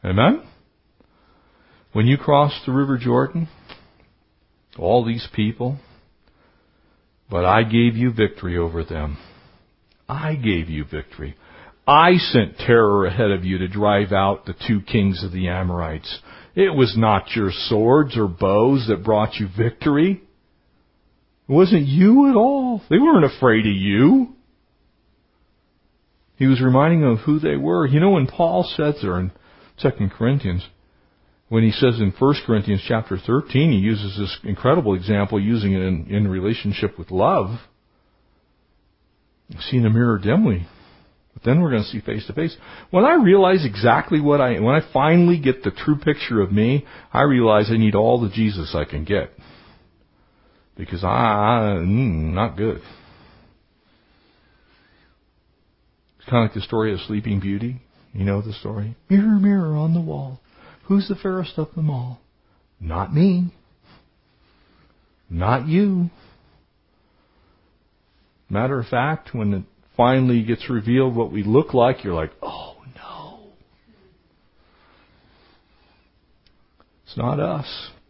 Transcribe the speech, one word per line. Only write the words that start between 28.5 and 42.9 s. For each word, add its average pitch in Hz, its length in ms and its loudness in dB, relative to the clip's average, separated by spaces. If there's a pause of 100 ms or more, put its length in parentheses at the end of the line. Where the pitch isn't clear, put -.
says 151 360 -4
there 90 180 -4
in 92 120 -4 (460)
Second 113 340 -2
Corinthians, 113 560 -2 (800)
when 113 140 2
he 113 80 4
says 117 300 0
in 98 120 0
First 143 320 0
Corinthians 104 420 -2
chapter 110 300 -4
thirteen, 135 560 0
he 107 60 2
uses 101 380 -2
this 101 280 -8
incredible 120 500 0
example, 101 460 -2
using 104 320 0
it 95 100 0
in, 92 240 -4
in 101 220 0
relationship 101 720 -4
with 82 120 -14
love. 113 500 0 (2000)
"I - 60 -14
see - 160 -2
in 117 80 2
a 107 40 2
mirror 113 280 2
dimly, 104 500 0 (680)
but - 80 -20
then 135 180 2
we're 170 100 2
gonna 113 120 0
see 110 160 -8
face 107 300 -8
to 104 60 -10
face." 160 220 -4 (340)